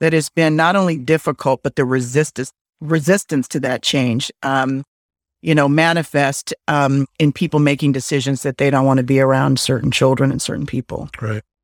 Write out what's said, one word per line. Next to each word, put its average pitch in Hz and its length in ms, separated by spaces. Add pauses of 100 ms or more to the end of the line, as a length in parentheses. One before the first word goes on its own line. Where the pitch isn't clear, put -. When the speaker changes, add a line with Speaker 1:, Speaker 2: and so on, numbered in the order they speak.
Speaker 1:
that 160 100
has 160 160
been 156 300
not 170 180
only 180 220
difficult, 139 640
but 143 140
the 139 80
resistance, 127 640 (300)
resistance 156 640
to 254 140
that 127 220
change, 123 480 (120)
um, 135 400 (600)
you 165 120
know, 143 120
manifest, 151 840 (140)
um, 139 400 (100)
in 151 140
people 156 280
making 143 320
decisions 135 520
that 139 140
they 143 120
don't 135 160
wanna 135 180
be 135 160
around 135 400
certain 135 320
children 135 400
and - 100
certain - 240
people. - 440 (120)
Speaker 2:
Right. 110 220 (200)